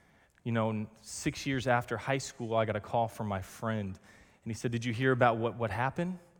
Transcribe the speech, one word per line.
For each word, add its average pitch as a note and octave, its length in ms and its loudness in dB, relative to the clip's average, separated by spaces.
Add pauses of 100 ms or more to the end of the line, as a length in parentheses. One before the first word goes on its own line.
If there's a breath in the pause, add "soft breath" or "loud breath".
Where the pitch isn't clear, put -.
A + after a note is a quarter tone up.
(420 soft breath)
You A#2+ 80 -4
know, A2 200 2
n-, G#2+ 180 -4 (140)
six - 440 -4
years C3 220 0
after A#2+ 280 2
high C3+ 220 0
school, A2+ 380 -4
I A2+ 80 6
got G#2+ 100 0
a G#2 60 0
call A#2 260 0
from G#2+ 220 -6
my F#2+ 140 -2
friend, A2 440 -4
and - 640 -12
he - 20 -2
said, A#2+ 180 -2
"Did A#2 120 -2
you B2 80 -2
hear C3 200 4
about A#2+ 240 6
what, A2+ 180 0
what A#2 160 -2
happened?" E3+ 480 -2 (220 soft breath)